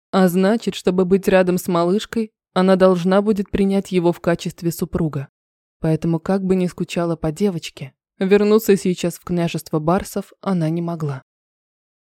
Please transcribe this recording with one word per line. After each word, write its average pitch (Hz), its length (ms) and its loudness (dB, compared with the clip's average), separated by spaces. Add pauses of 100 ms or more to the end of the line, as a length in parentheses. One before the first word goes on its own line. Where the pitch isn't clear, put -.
(120)
а 190 160 4
значит, 190 480 0
чтобы 185 300 0
быть 185 220 2
рядом 185 300 4
с - 100 -8
малышкой, 185 640 -2 (220)
она 190 220 4
должна 185 480 4
будет 202 260 -2
принять 196 420 -2
его 175 200 2
в - 80 -4
качестве 170 520 -4
супруга. 156 580 -4 (500)
Поэтому, 160 400 0
как 190 240 -2
бы 185 120 2
ни 180 120 0
скучала 170 480 -4
по 156 160 -4
девочке, 165 640 -6 (260)
вернуться 208 580 4
сейчас 175 380 -2
в - 80 -20
княжество 170 560 -4
Барсов 190 600 -4
она 170 300 -2
не 170 140 -4
могла. 156 400 -8 (840)